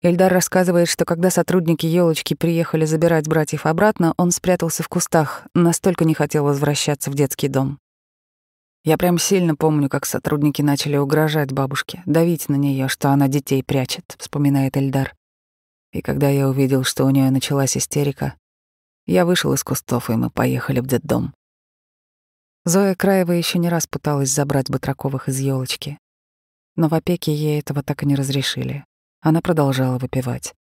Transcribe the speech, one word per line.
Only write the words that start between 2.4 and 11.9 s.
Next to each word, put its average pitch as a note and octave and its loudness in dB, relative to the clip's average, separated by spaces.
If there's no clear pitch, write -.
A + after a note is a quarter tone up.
забирать D#3 2
братьев D#3 0
обратно, E3+ 2
он F3 2
спрятался E3+ 0
в - -6
кустах, - 0
настолько E3+ 2
не D#3+ 4
хотел D3+ 0
возвращаться C#3+ 0
в C#3 -6
детский C#3+ 0
дом. C3+ -2
«Я D#3 4
прям F3 2
сильно F3 2
помню, D3+ 2
как C#3 -4
сотрудники D3 -2
начали C#3+ 0
угрожать D3 0
бабушке, C3+ -6